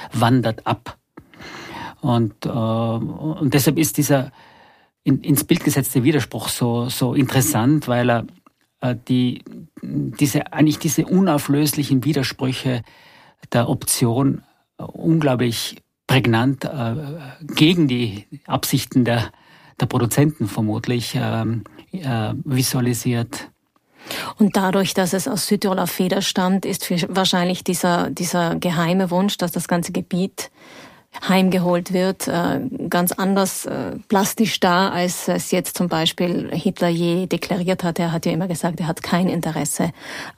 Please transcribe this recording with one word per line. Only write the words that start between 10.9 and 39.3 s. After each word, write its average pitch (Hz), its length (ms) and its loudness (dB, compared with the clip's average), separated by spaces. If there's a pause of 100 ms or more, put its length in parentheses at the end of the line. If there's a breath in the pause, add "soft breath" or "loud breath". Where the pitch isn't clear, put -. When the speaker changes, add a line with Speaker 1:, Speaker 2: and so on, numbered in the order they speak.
Speaker 1:
unauflöslichen 147 960 2
Widersprüche 131 800 -2 (720 soft breath)
der 120 160 2
Option, 131 760 0 (360)
äh, - 40 -12
unglaublich 147 920 0 (320)
prägnant, 123 560 2
äh, 117 300 -4 (600)
gegen 165 320 6
die 113 400 -2 (220)
Absichten 131 560 2
der, 117 260 2 (500 soft breath)
der 135 60 2
Produzenten 120 600 2
vermutlich, 117 680 -2
ähm, 113 460 -2 (300 loud breath)
äh, 120 420 -4 (100)
visualisiert. 123 1040 -2 (920 loud breath)
Speaker 2:
Und 202 180 4
dadurch, 190 360 2
dass 190 200 0
es 190 160 -2
aus 214 180 -4
Südtiroler 190 400 0
Feder 185 340 0
stammt, 185 460 0
ist - 180 -4
für, 180 120 0 (120)
wahrscheinlich 180 540 0
dieser, 175 480 0
dieser 170 460 -2
geheime 175 560 0
Wunsch, 190 260 0
dass 175 140 -2
das - 160 -4
ganze 175 240 -2
Gebiet 185 580 -4 (800 loud breath)
heimgeholt 180 640 2
wird, 185 340 0
äh, 175 340 0 (280)
ganz 180 240 0
anders, 190 540 0
äh, 127 300 -6 (120)
plastisch 202 520 0
da, 185 280 4
als 180 400 -2
es 180 220 -2
jetzt 180 260 -2
zum 180 120 0
Beispiel 170 680 0
Hitler 180 340 0
je 170 380 2
deklariert 175 580 -2
hat. 170 140 -2
Er 170 140 0
hat 160 120 -4
ja 170 80 0
immer 170 160 -2
gesagt, 165 320 -4
er 165 60 -2
hat - 160 -4
kein 180 260 0
Interesse 160 640 -2 (480 loud breath)